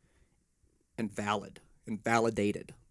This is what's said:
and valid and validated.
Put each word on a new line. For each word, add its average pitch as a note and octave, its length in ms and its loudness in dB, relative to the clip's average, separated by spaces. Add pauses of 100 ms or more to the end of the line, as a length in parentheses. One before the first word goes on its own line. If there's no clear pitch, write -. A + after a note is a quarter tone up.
(960)
and G#2+ 140 -4
valid G#2 480 -2 (260)
and A2 180 -8
validated. A2+ 720 2 (180)